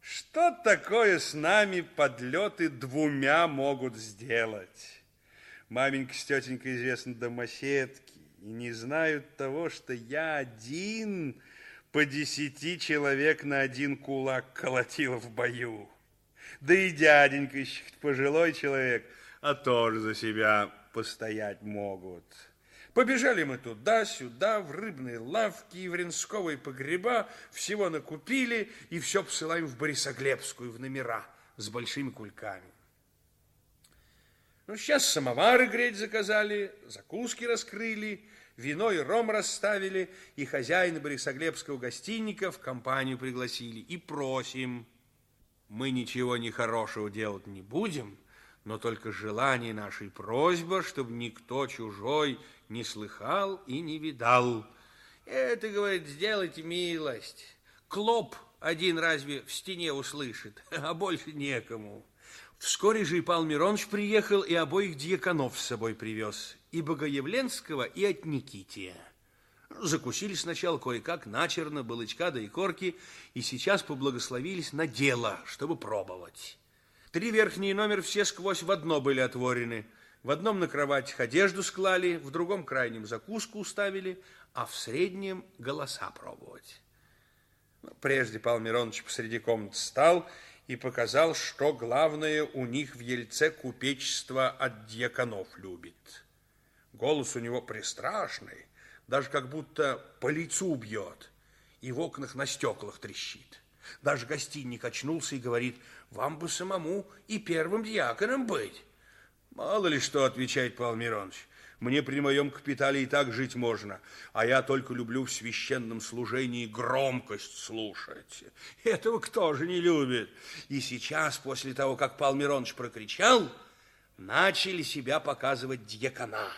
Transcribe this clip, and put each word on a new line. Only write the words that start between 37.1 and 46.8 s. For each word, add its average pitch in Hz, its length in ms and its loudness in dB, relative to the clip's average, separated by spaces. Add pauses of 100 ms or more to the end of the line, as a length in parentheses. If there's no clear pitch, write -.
раскрыли, 214 840 -4 (300)
вино 151 340 2
и 175 60 2
ром 214 320 2
расставили, 196 800 0 (260)
и 143 80 -4
хозяина 156 560 2
Борисоглебского 143 800 -4
гостинника 190 760 -4
в - 60 -16
компанию 131 580 -2
пригласили. 123 640 -6
И 165 180 -10
просим: 131 880 -4 (880)
"Мы 127 220 -2
ничего 123 440 0
нехорошего 113 720 -2